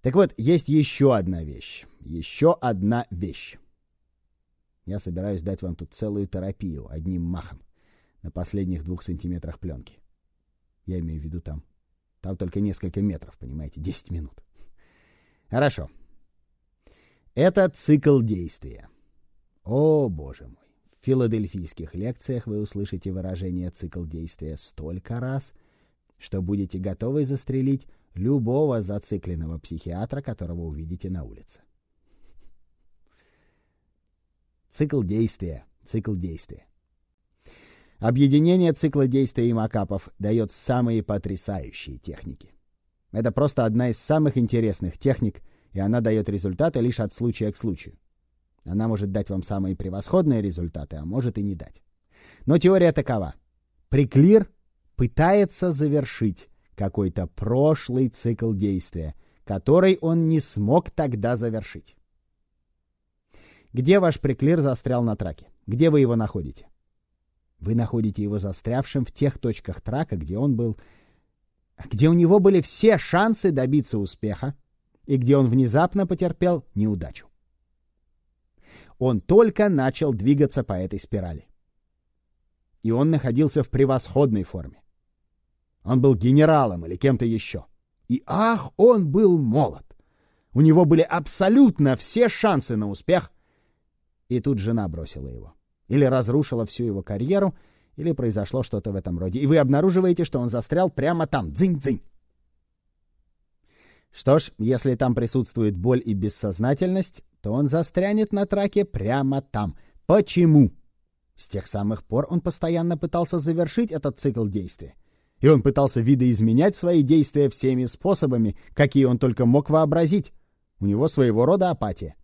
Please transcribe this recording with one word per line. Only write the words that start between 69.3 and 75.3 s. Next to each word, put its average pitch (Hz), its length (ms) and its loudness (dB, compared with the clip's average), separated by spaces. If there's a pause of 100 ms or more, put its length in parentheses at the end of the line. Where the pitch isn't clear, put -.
точках - 420 -6
трака, 123 360 -6
где 80 200 -8
он 131 200 0
был, 113 220 -4 (1040)
где 123 240 2
у 165 40 6
него 175 260 6
были 190 220 6
все 214 380 2
шансы 202 520 0
добиться 131 480 0
успеха 104 560 -6 (520)
и 139 100 0
где 131 200 4